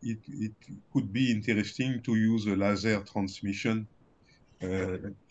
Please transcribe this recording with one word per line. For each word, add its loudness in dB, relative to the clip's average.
it, -4
it -6
could 0
be 2
interesting 0
to 2
use 4
a 2
laser 2
transmission, -2
uh, -4